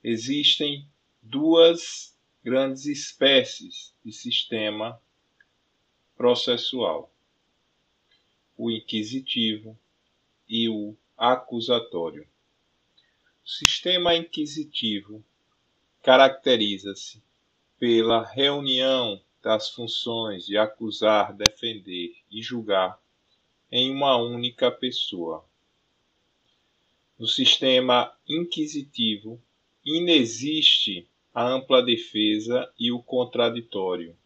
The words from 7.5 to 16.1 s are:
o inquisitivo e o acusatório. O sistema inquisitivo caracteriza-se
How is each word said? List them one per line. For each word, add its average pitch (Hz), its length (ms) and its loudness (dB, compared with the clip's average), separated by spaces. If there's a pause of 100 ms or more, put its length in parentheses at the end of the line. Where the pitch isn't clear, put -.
o 117 100 -6
inquisitivo 113 1080 -6 (720)
e 113 200 -2
o 107 280 -6 (200)
acusatório. 113 1080 -2 (1200)
O - 20 -14
sistema 175 680 -2
inquisitivo 131 1080 -8 (760)
caracteriza-se 113 1200 2 (560)